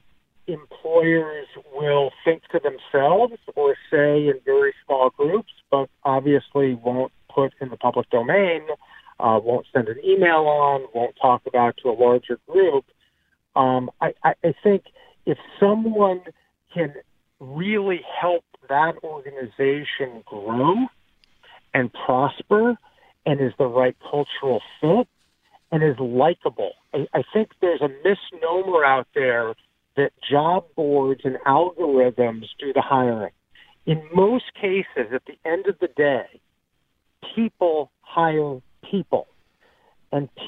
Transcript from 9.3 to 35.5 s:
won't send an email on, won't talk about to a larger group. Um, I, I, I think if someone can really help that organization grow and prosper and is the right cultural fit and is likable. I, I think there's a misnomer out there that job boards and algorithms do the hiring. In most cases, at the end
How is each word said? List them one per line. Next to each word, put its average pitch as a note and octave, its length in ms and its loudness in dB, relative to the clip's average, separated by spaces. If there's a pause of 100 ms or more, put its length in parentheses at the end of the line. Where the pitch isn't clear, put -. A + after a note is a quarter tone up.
won't A#2 300 -2
send A#2 160 0
an A2+ 160 -8
email F3 420 4
on, C#3+ 480 2
won't A#2 260 -4
talk B2+ 260 2
about A#2+ 360 0
to B2+ 80 -2
a - 20 2
larger B2 460 2 (100)
group. D#3+ 380 2 (680)
Um, B2+ 360 0 (100)
I, D#3 140 -4 (100)
I, D3+ 180 2
I E3 200 0
think G3+ 220 2 (420)
if D3 120 -4 (220)
someone G3+ 640 0 (520)
can D#3 200 -4 (460)
really F#3 600 -4 (200)
help F3 240 -2 (240)
that D#3 260 0 (100)
organization C#3 1200 -6
grow B2 640 -2 (840)
and B2 200 0
prosper G3+ 840 0 (480)
and C#3+ 160 0
is B2+ 180 -2
the C#3 80 2
right B2+ 340 0
cultural C3+ 600 -4 (200)
fit F#3+ 260 2 (640)
and D#3 140 0
is C3+ 140 0
likable. B2+ 760 -2 (220)
I, D3 180 -4
I C#3+ 100 0 (120)
think G#3+ 160 0 (100)
there's E3+ 220 0
a D3 60 2
misnomer F3 960 -2
out C3+ 300 2
there A#2 400 0 (420)
that C#3 160 0 (160)
job D#3 360 2 (100)
boards C#3 500 0
and C3 120 -4 (100)
algorithms C3 1000 2 (120)
do C#3 140 -6
the C3+ 80 0
hiring. A#2+ 520 -2 (520)
In D#3 180 -2 (120)
most G#3 400 2
cases, F#3 580 -4
at C3 140 -6
the - 180 -20
end F3 220 -4